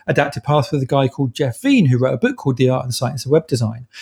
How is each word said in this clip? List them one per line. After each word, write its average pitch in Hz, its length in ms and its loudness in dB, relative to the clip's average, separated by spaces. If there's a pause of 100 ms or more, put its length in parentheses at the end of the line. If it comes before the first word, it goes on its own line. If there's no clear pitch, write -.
Adaptive 143 340 0
Path, 147 300 0
with 143 100 -2
a 127 60 -2
guy 139 200 2
called 131 280 -4
Jeff 135 260 -4
Veen, 262 240 4
who 123 140 4
wrote 131 160 0
a - 20 -4
book 254 200 -2
called 131 200 -2
The 127 120 4
Art 131 160 -2
and 123 100 -6
Science 123 280 -6
of 127 60 -8
Web 160 160 2
Design. 117 400 -4 (160)